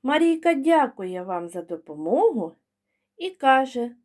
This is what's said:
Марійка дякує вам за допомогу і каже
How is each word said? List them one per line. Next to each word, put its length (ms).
Марійка 500
дякує 680
вам 260
за 120
допомогу 920
і 120
каже 760